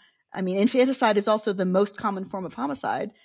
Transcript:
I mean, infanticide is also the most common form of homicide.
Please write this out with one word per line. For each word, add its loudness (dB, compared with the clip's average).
I -10
mean, -2
infanticide 4
is 2
also 0
the -2
most 2
common -6
form -10
of -12
homicide. -6